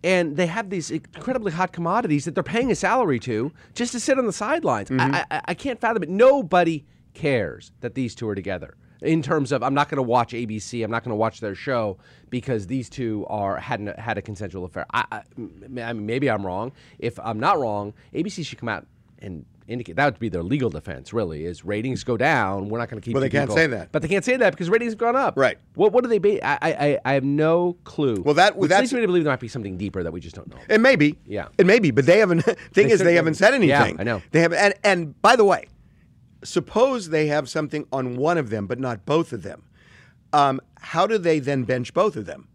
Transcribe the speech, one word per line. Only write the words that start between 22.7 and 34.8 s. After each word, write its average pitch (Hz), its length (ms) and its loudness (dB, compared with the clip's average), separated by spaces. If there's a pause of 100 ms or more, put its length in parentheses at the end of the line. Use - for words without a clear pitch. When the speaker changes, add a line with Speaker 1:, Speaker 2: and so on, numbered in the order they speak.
Speaker 1:
not 117 100 -6
gonna 110 120 -12
keep 117 140 -8
Speaker 2:
Well, 135 60 0
they 131 80 0
Speaker 1:
two - 100 -2
Speaker 2:
can't 139 100 0
Speaker 1:
people. 104 80 0
Speaker 2:
say 160 100 4
that. 104 240 -6
Speaker 1:
But 156 120 -2
they 165 40 -6
can't 190 180 -2
say 254 120 0
that 226 160 4
because 170 180 -6
ratings 233 220 0
have 214 60 -12
gone 233 180 0
up. 247 200 0
Speaker 2:
Right. 131 220 2 (160)
Speaker 1:
What, 208 180 4
what 240 120 4
do 247 40 -4
they 220 120 4
ba-, 202 260 2
I, 143 160 0
I, 165 80 2 (160)
I, 147 180 2
I 131 100 2
have 135 100 2
no 160 580 2
clue. 120 420 -2
Speaker 2:
Well, 147 100 4
that, 185 220 6
Speaker 1:
Which 180 120 2
Speaker 2:
that's 190 140 6
Speaker 1:
leads 247 120 -2
me 247 60 0
to 214 80 2
believe 175 160 2
there 147 80 0
might 127 80 -2
be 117 80 -12
something 101 280 -8
deeper 95 280 -6
that 82 80 -2
we 87 80 -4
just 82 160 -16
don't 98 100 -16
know. - 120 -18 (100)
Speaker 2:
It 220 120 4
may 262 140 6
be. 147 320 4
Speaker 1:
Yeah. 101 220 -8 (100)
Speaker 2:
It 180 80 8
may 220 140 8
be, 170 100 2
but 123 160 4
they 175 140 8
haven't, 175 220 4
<laughs> - 20 -4
thing 208 100 2 (200)
Speaker 1:
They 190 100 6
Speaker 2:
is, 233 60 4
they 214 80 6
Speaker 1:
certainly 175 180 4
Speaker 2:
haven't 160 180 2
said 214 200 6
Speaker 1:
haven't. 226 120 4
Yeah, 139 140 4
Speaker 2:
anything. 95 200 0
Speaker 1:
I 98 40 -4
know. 110 260 -4
Speaker 2:
They 156 100 4
haven't, 165 180 2
and, 202 160 4 (100)